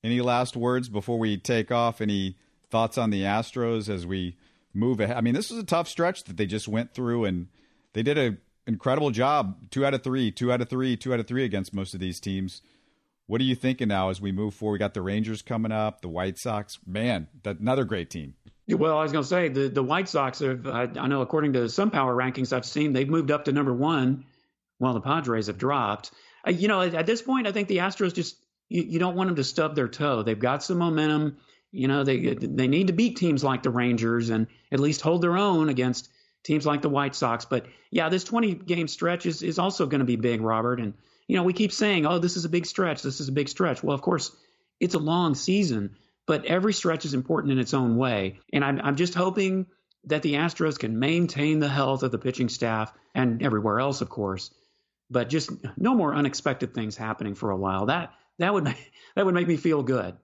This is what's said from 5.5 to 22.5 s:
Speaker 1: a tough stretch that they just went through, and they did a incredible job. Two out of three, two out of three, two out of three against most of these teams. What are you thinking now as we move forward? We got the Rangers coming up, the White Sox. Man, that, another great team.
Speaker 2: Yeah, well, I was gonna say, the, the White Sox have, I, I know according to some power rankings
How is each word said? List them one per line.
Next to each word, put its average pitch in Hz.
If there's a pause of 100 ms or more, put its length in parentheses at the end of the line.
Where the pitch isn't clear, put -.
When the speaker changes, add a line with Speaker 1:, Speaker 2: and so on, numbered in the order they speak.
Speaker 1:
a 202
tough 165
stretch 175
that 87
they 107
just 104
went 117
through, 120
and 90 (440)
they 110
did 143
a 117 (320)
incredible 135
job. 120
Two 139
out 139
of 131
three, 127
two 123
out 123
of 120
three, 131
two 127
out 117
of 110
three 127
against 98
most 95
of 95
these 92
teams. 95 (640)
What 117
are 131
you 127
thinking 127
now 95
as 92
we 101
move 101
forward? 107
We 98
got 101
the 98
Rangers 107
coming 110
up, 107
the 90
White 90
Sox. 104
Man, 98 (160)
that, 95
another 127
great 92
team. 71 (300)
Speaker 2:
Yeah, 214
well, 156
I 156
was 147
gonna 151
say, 175
the, 135
the 135
White 175
Sox 135
have, 131
I, 123
I 131
know 139
according 147
to 120
some 202
power 131
rankings 127